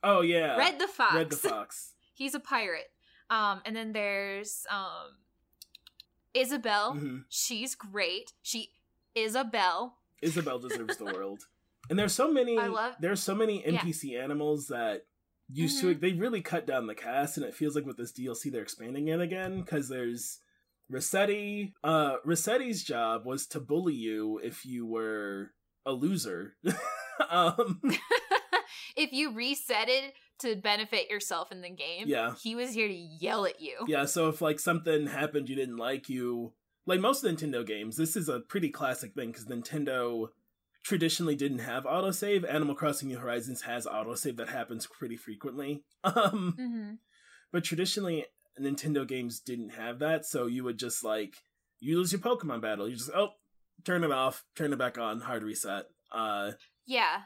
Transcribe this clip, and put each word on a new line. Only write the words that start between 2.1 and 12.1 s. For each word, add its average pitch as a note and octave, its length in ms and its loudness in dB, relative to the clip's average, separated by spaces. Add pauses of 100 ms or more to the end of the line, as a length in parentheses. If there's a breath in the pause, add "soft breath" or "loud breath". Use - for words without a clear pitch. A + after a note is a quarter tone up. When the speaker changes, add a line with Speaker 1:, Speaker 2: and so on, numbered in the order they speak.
Speaker 2:
He's C4+ 200 -4
a C#4 60 0
pirate. G#3 500 -2 (400 soft breath)
Um, G#3 340 2
and A3 120 -4
then A3+ 160 -6
there's, G3+ 800 -2
um, E3+ 480 -6 (1160)
Isabelle. A#3+ 600 2
Speaker 1:
Mm-hmm. C#3+ 240 -4 (100)
Speaker 2:
She's A#3+ 480 -4
great. G3 560 -4 (100)
She, - 280 -6 (440)
Isabelle. A3 840 0 (240)
Speaker 1:
Isabelle D3+ 360 0
deserves A#2+ 380 -4
the A2+ 80 -10
Speaker 2:
<laughs> - 20 -6
Speaker 1:
world. G2 340 -6 (500)
And F3 80 4
there's G3+ 160 2